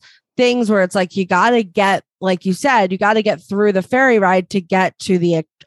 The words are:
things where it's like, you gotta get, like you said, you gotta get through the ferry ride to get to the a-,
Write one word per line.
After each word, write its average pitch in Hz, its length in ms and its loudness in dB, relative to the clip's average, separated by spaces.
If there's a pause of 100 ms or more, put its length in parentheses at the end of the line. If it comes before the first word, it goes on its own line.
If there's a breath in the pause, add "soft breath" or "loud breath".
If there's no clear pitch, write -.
(380 soft breath)
things 247 340 0
where 202 100 2
it's 180 140 -2
like, 185 220 -4
you 190 80 -2
gotta 220 360 2
get, 196 400 -2 (200)
like 185 240 -4
you 190 80 0
said, 214 400 0
you 190 40 -4
gotta 214 240 0
get 202 200 -2
through 202 320 -2
the 185 80 -2
ferry 247 380 2
ride 185 300 0
to 202 120 -4
get 185 380 0
to 185 180 -2
the 170 180 0
a-, 160 80 -2 (240)